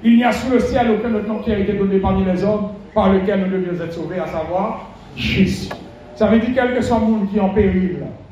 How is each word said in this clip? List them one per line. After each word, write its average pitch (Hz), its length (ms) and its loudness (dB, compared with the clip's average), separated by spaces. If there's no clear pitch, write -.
Il 233 120 8
n'y 240 60 6
a 240 80 4
sous 226 220 -2
le 240 80 4
ciel 240 320 2
aucun 226 200 0
autre 202 140 -2
nom 220 120 -4
qui 226 120 -4
a 202 80 2
été 190 140 0
donné 196 260 2
parmi 190 260 2
les 185 200 0
hommes 208 240 0
par 196 180 4
lequel 190 280 2
nous 190 180 -2
devions 170 260 -4
être 160 80 -8
sauvés, 175 280 -6
à 151 80 -4
savoir 175 580 -4
Jésus. - 540 0
Ça 208 140 2
veut 226 100 4
dire, 240 160 0
quel 247 220 0
que 226 60 0
soit 226 180 0
le 220 60 0
monde 214 240 0
qui 214 80 -2
est - 20 2
en 190 80 2
péril 185 480 0